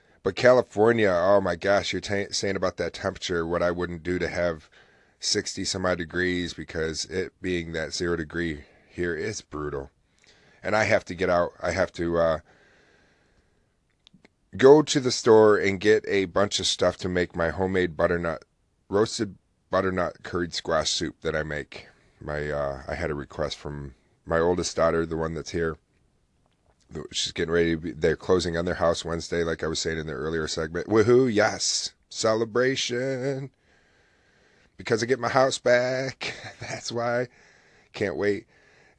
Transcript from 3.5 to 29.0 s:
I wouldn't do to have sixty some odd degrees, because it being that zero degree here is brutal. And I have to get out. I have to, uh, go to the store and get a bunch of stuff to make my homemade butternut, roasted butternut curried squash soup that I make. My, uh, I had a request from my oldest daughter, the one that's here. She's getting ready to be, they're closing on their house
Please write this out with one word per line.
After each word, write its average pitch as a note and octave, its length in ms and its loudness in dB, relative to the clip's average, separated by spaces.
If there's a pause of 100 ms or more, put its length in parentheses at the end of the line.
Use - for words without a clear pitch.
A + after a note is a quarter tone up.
I F2 80 2
wouldn't F2 320 -6
do F2 160 -2
to E2+ 80 -2
have E2 420 -4 (520)
sixty - 420 -4
some F#2 220 -4
odd F2+ 140 0
degrees, F2 540 -2
because D#2+ 520 -6
it F#2 260 -6 (100)
being F2 300 -4
that D#2+ 220 -6
zero E2+ 240 -2
degree D#2+ 480 -6 (240)
here F2 260 -4
is G2+ 240 -6
brutal. C#2+ 500 -8 (720)
And F#2 140 -2
I G#2+ 100 4
have G#2 200 2
to F#2 100 -10
get F2+ 140 0
out. F2 220 2 (100)
I F2 100 -2
have F2+ 220 0
to, E2+ 240 -2
uh, E2 220 2 (2250)
go C3+ 260 10
to D3 180 0
the B2 120 0
store A2 460 8
and F#2+ 220 0
get G#2 280 4
a G2 180 2
bunch G2 340 0
of - 80 -2
stuff - 300 0
to F#2+ 120 -6
make F2+ 260 -2
my E2 140 0
homemade F2+ 480 -2
butternut, E2+ 480 -2 (420)
roasted G#2 480 -2 (360)
butternut F#2 520 -2
curried F2 300 -4
squash D#2 360 -2
soup - 320 -4
that D#2 140 -4
I D#2 80 -2
make. D2 440 -10 (340)
My, D2+ 280 -6
uh, C#2+ 380 -4
I D2+ 80 -6
had D#2 140 -4
a D2 60 -4
request D#2 420 -6
from C#2+ 380 -12 (300)
my E2 140 0
oldest F2 360 0
daughter, E2 300 2
the E2 120 -6
one D#2+ 160 -4
that's D2+ 180 -8
here. E2 260 -4 (1300)
She's - 200 -4
getting E2 200 -2
ready E2+ 200 4
to E2 60 0
be, D#2+ 140 -8
they're E2 240 2
closing F2 400 0
on E2+ 100 -2
their F2 100 -2
house E2+ 280 2